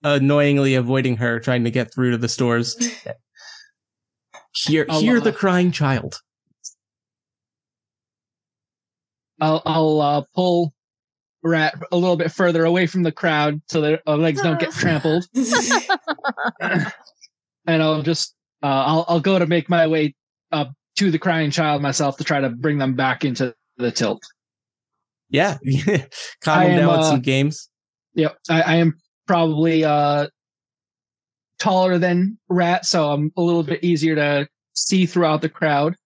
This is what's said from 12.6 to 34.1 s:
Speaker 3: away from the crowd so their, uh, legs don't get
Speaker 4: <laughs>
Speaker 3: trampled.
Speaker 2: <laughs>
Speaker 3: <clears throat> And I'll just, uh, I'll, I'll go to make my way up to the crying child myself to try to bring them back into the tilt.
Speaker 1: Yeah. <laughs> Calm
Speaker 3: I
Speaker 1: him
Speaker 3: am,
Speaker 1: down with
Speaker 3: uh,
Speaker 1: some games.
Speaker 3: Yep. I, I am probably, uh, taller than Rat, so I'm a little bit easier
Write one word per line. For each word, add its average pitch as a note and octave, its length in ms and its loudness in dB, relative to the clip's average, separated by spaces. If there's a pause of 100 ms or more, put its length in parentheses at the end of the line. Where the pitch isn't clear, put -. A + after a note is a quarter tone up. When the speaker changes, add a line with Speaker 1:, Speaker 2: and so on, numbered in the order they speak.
Speaker 3:
away F3 200 2
from F3+ 180 -2
the E3 100 0
crowd D3+ 560 -2
so E3 100 -2
their, D3+ 260 0
uh, D3+ 120 0
legs D3+ 240 0
don't D#3+ 180 0
get E3 120 -4
Speaker 4:
<laughs> - 0 -
Speaker 3:
trampled. D#3+ 600 0
Speaker 2:
<laughs> A#3+ 40 -2 (1200)
Speaker 3:
<clears throat> - 300 -2 (760)
And D#3+ 160 2
I'll D#3 180 0
just, D#3 320 -4 (300)
uh, - 20 -4
I'll, C#3 420 2
I'll E3+ 120 2
go F#3+ 180 2
to F3 80 2
make E3 240 0
my E3+ 160 4
way D#3 300 0 (360)
up D3 200 -4 (260)
to G3+ 140 2
the D#3 80 0
crying D#3+ 320 0
child D3 320 0
myself C#3 340 -2
to - 60 -10
try C#3+ 180 -2
to C3+ 80 0
bring C#3+ 300 -2
them C3 160 0
back C3 280 -2
into B2+ 300 -2 (240)
the A#2+ 140 -2
tilt. A2+ 320 -4 (1080)
Speaker 1:
Yeah. D#3 360 0
<laughs> C3+ 200 0 (560)
Calm D#3 180 2
Speaker 3:
I - 60 4
Speaker 1:
him F3+ 60 4
Speaker 3:
am, F3 80 4
Speaker 1:
down E3+ 100 4
with E3 160 4
Speaker 3:
uh, D#3 60 2
Speaker 1:
some C3+ 100 0
games. C#3 480 -2 (460)
Speaker 3:
Yep. D#3 200 -2 (140)
I, D#3+ 140 2
I E3 140 2
am E3 200 2 (300)
probably, D#3+ 580 2
uh, D3 420 0 (1300)
taller F#3 400 2
than F3+ 400 0 (100)
Rat, F3+ 380 0
so D3+ 240 0
I'm D3 260 -2
a F3+ 40 -2
little E3+ 220 2
bit E3 200 -6
easier D#3+ 320 0